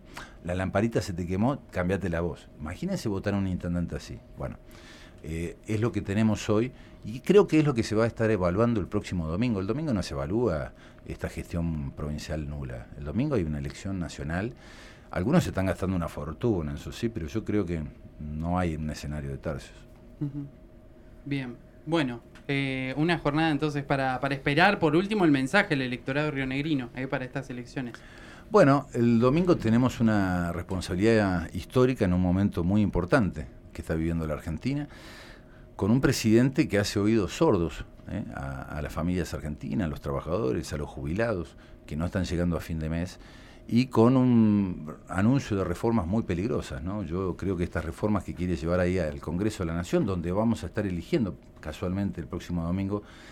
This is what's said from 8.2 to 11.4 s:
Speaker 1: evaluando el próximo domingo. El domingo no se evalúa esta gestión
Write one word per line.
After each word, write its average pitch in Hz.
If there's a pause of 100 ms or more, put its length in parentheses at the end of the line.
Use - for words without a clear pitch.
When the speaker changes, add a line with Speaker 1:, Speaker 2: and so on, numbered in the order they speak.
Speaker 1:
evaluando 107
el 82
próximo 95
domingo. 101
El 95
domingo 143
no 90
se -
evalúa 78 (340)
esta 80
gestión 80